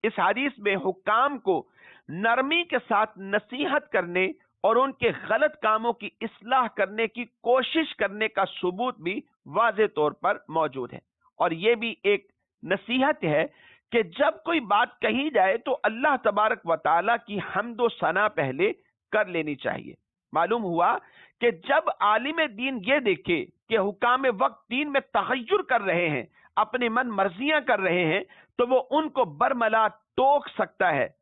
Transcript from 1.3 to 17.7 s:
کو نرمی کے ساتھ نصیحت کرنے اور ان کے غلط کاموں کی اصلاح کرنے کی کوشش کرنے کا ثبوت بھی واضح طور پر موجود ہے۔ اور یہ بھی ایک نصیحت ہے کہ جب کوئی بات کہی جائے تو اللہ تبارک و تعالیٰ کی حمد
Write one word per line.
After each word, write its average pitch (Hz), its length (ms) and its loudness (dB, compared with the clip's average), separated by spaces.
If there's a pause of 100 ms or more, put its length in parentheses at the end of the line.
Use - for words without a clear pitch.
کو 180 80 2 (680)
نرمی 269 440 2
کے 269 80 -2 (100)
ساتھ 214 300 0 (180)
نصیحت 277 560 -2
کرنے 180 340 0 (380)
اور 214 120 4
ان 262 160 2 (100)
کے 233 80 2 (200)
غلط 277 320 2
کاموں 220 320 0
کی - 160 -10 (120)
اصلاح 233 540 -2
کرنے 208 320 -2
کی 233 180 -10 (240)
کوشش 262 460 0
کرنے 208 320 -2
کا 196 240 0
ثبوت 196 560 -4
بھی 196 120 -4 (360)
واضح 214 400 2
طور 151 160 2 (100)
پر 190 160 0 (200)
موجود 131 360 -4
ہے۔ - 60 -16 (400)
اور 170 120 0 (140)
یہ 233 100 4
بھی 220 180 -6 (100)
ایک 202 240 0 (360)
نصیحت 254 600 -2
ہے 156 220 2 (460)
کہ 233 80 2 (200)
جب 320 260 0
کوئی 330 140 0 (100)
بات 214 320 0
کہی 247 280 0
جائے 196 280 2
تو 254 260 -2
اللہ 262 400 2
تبارک 214 420 0
و 165 100 2
تعالیٰ 175 400 2 (120)
کی 202 100 -6 (140)
حمد 220 280 -4